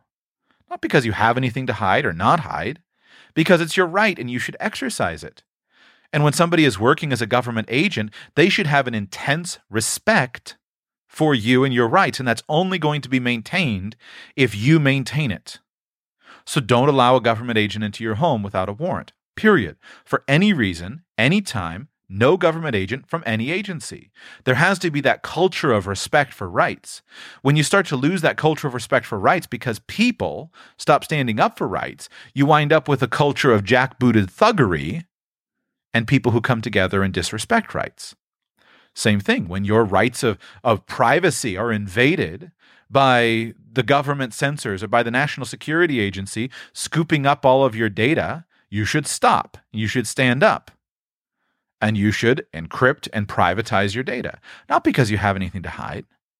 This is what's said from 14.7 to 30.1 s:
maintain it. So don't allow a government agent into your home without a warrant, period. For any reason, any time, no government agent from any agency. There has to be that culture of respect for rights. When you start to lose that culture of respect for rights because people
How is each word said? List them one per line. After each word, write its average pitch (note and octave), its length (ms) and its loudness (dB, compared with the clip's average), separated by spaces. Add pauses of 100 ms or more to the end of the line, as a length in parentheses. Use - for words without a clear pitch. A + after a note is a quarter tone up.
maintain C3+ 500 -2
it. - 280 -14 (840)
So - 140 -4
don't B2 300 4
allow C3 260 6
a B2+ 60 2
government A2+ 360 0
agent G#2+ 280 0
into G#2 180 -8
your A2 120 -4
home B2 280 0
without F#2+ 240 -4
a G2+ 60 -6
warrant, B2 400 -8 (200)
period. D3+ 440 2 (260)
For - 240 -4
any F3+ 240 4
reason, G2 520 -2 (140)
any D3 220 4
time, G2 480 -6 (220)
no A#2 260 2
government E3 400 0
agent F#2+ 320 -4
from E3 180 -8
any A2+ 240 -2
agency. F#3+ 640 -10 (320)
There B2+ 120 2
has F3+ 240 4
to F3 120 -2
be D3 100 -2
that A#2+ 220 2
culture F3 480 0
of G2+ 160 2
respect C3+ 460 -2
for F#2+ 160 -10
rights. B2 520 -4 (420)
When C#3+ 120 4
you D#3 80 4
start G3 240 2
to D3 80 -4
lose D#3 260 0
that D3 140 0
culture D#3 320 -2
of B2 60 -6
respect B2 320 -2
for A2 120 -8
rights C#3+ 300 0
because A2+ 400 -6
people D3 640 -2 (220)